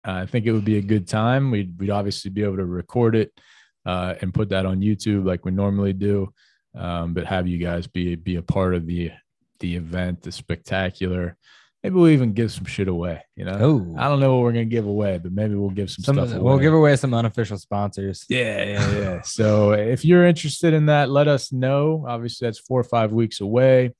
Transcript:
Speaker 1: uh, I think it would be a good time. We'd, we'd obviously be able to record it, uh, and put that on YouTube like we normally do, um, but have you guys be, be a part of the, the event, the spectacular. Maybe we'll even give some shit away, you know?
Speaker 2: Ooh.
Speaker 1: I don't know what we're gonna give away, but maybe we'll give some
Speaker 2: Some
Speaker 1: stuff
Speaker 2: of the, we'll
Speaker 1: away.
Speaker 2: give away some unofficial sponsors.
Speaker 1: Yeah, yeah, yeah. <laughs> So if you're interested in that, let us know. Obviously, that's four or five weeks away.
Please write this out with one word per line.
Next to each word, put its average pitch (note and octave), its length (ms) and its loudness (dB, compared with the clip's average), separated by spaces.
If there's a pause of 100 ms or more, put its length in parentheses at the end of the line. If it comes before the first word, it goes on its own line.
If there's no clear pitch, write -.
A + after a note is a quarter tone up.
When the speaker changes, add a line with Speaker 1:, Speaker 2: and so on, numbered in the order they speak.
Speaker 1:
uh, F#2+ 80 -6
I F#2 140 -6
think A2+ 180 -2
it A#2 80 2
would G#2+ 120 0
be G#2+ 140 2
a G2 40 0
good G2+ 240 0
time. B2 460 0
We'd, F#2 260 -4
we'd G2 120 -4
obviously G2+ 420 -4
be G#2 100 -2
able G2 140 -2
to F#2+ 80 -2
record A2 500 0
it, A2 180 2 (540)
uh, F2+ 340 -4
and F#2 140 -6
put G#2 140 0
that F#2+ 180 0
on F#2+ 140 -2
YouTube G2+ 440 0
like F2+ 200 -2
we F#2 80 -2
normally G2 400 0
do, G2+ 400 -2 (420)
um, F2 400 -6
but E2+ 120 -4
have F#2 200 -2
you F2 120 -2
guys F2 280 -4
be, F2 300 -4
be F2 200 -6
a E2 60 -6
part F#2 320 -2
of E2 120 -4
the, F2 260 -6 (480)
the F2 160 -6
event, F2+ 460 -6
the F2 100 -12
spectacular. F2+ 1040 -6 (460)
Maybe F#3+ 140 -2
we'll E3+ 120 6
even B2+ 240 4
give A2+ 180 -2
some - 140 -12
shit F#2+ 240 -4
away, E2+ 340 -4 (140)
you F#2+ 80 -12
know? G2 180 -2
Speaker 2:
Ooh. A2 360 2
Speaker 1:
I C3+ 100 -2
don't C#3+ 100 0
know C3+ 180 4
what B2 60 2
we're A#2+ 100 2
gonna A#2 120 0
give A2+ 220 -2
away, G2+ 320 -2
but F2+ 140 -8
maybe G#2 220 -2
we'll G2+ 160 -2
give F#2+ 200 -6
some - 120 -12
Speaker 2:
Some C#3 140 2
Speaker 1:
stuff C3+ 80 0
Speaker 2:
of A#2+ 60 -4
the, F#2+ 120 -6
we'll C3 120 4
Speaker 1:
away. C3+ 80 4
Speaker 2:
give D#3 120 4
away D3+ 220 6
some C3 160 -2
unofficial A2+ 460 -2
sponsors. G2 680 -6
Speaker 1:
Yeah, A2 360 -2
yeah, G2+ 340 -2
yeah. F#2 240 -4
<laughs> - 20 -18
So G#2+ 480 4
if A2 320 0
you're F3 220 8
interested D#3+ 460 2
in D3+ 140 2
that, D3 240 4
let C#3+ 180 4
us C#3 240 0
know. C#3+ 560 0
Obviously, A#2 380 -8
that's A2 120 -6
four B2+ 220 -2
or A#2+ 40 -2
five A2 280 0
weeks A2+ 280 0
away. B2+ 600 4